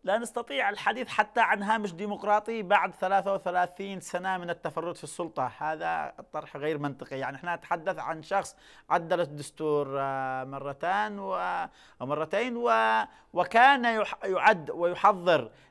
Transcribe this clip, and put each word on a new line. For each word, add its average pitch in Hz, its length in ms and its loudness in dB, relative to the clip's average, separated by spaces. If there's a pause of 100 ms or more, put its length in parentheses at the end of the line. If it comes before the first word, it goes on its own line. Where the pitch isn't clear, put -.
لا 190 140 2
نستطيع 240 520 -4
الحديث - 380 -2
حتى - 340 2
عن 202 220 2
هامش 208 300 -2
ديمقراطي 208 680 -2
بعد 185 280 4
ثلاثة 196 420 0
وثلاثين 190 680 -4
سنة 185 380 -4
من 175 120 -8
التفرد 170 460 -6
في - 80 -16
السلطة، 147 540 -6
هذا 156 640 -4
الطرح - 380 -12
غير 151 200 -2
منطقي. 139 420 -8
يعني 135 160 -6
احنا 175 200 -6
نتحدث 170 440 -4
عن 151 240 -8
شخص 190 320 -4 (340)
عدل 170 320 0
الدستور، 147 680 -2 (120)
آه، 135 440 -4
مرتان 160 760 -4
و-، 190 160 -4 (680)
أو 127 40 -8
مرتين 160 520 -2
و-، 220 460 2 (300)
وكان 240 520 6
يح-، 220 380 0
يعد 180 480 4
ويحضر 175 800 4 (200)